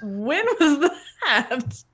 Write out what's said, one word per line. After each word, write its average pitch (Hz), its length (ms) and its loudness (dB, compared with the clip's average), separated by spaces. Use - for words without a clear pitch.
When 214 440 -4
was 311 320 4
that? 240 600 0